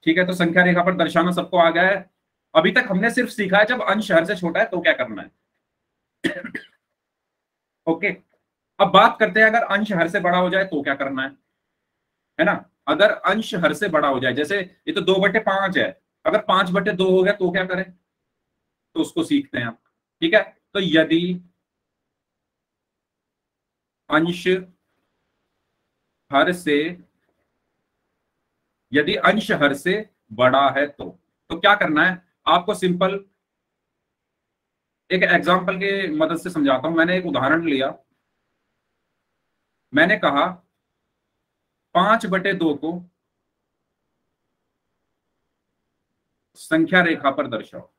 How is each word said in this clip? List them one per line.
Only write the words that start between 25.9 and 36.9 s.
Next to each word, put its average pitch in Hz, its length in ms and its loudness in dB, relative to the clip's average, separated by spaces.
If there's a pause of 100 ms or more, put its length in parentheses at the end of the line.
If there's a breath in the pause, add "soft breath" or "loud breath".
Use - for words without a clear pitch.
हर 156 240 2
से, 156 220 0 (2250)
यदि 147 240 0
अंश 214 360 0
हर 143 220 2
से 180 200 -2 (400)
बड़ा 127 360 4
है 135 180 -2
तो, - 160 -14 (460)
तो 165 80 -8
क्या 202 160 4
करना 156 300 0
है 180 160 -2 (260)
आपको? 180 280 0
simple 190 500 -2 (1900)
एक 185 140 2
example 180 520 0
के 196 340 -4
मदद 156 280 -2
से 180 120 -8
समझाता 143 380 0
हूं। 165 80 -2